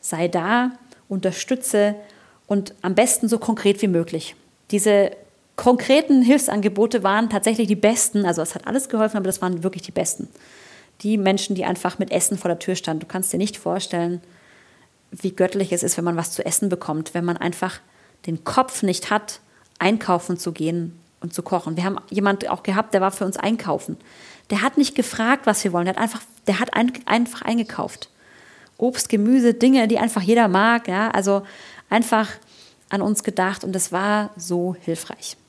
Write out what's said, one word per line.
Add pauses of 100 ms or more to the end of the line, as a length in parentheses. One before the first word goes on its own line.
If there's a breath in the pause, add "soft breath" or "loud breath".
Sei
da, (360 loud breath)
unterstütze (520 loud breath)
und
am
besten
so
konkret
wie
möglich. (360)
Diese (440)
konkreten
Hilfsangebote
waren
tatsächlich
die
besten.
Also
es
hat
alles
geholfen,
aber
das
waren
wirklich
die
besten. (720 loud breath)
Die
Menschen,
die
einfach
mit
Essen
vor
der
Tür
standen.
Du
kannst
dir
nicht
vorstellen, (920 soft breath)
wie
göttlich
es
ist,
wenn
man
was
zu
essen
bekommt,
wenn
man
einfach (460 soft breath)
den
Kopf
nicht
hat, (400 soft breath)
einkaufen
zu
gehen (240)
und
zu
kochen.
Wir
haben (120)
jemand
auch
gehabt,
der
war
für
uns
einkaufen. (520 loud breath)
Der
hat
nicht
gefragt,
was
wir
wollen.
Der
hat
einfach, (260)
der
hat
ein-, (120)
einfach
eingekauft. (680 soft breath)
Obst,
Gemüse,
Dinge,
die
einfach
jeder
mag.
Ja?
Also (460 loud breath)
einfach (600 soft breath)
an
uns
gedacht
und
das
war
so
hilfreich. (120)